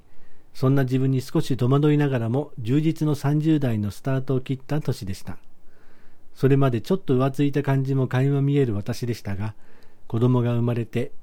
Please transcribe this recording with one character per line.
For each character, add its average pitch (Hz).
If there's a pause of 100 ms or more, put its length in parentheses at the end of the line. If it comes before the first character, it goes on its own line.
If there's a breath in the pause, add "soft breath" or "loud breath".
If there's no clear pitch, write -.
(520 soft breath)
そ -
ん 135
な 139
自 127
分 135
に 131
少 -
し 131
戸 120
惑 143
い 147
な 143
が 131
ら 113
も 135
充 131
実 156
の 147
三 147
十 156
代 120
の 104
ス -
タ 135
ー -
ト 135
を 127
切 135
っ 131
た 147
年 123
で 95
し -
た。 - (960 soft breath)
そ -
れ 135
ま 135
で 113
ち -
ょ -
っ -
と -
浮 131
つ 147
い 143
た 143
感 135
じ 135
も 131
垣 131
間 139
見 143
え 139
る 107
私 113
で 117
し -
た 98
が、 107 (540 soft breath)
子 113
供 123
が 120
生 117
ま 120
れ 117
て 120 (100)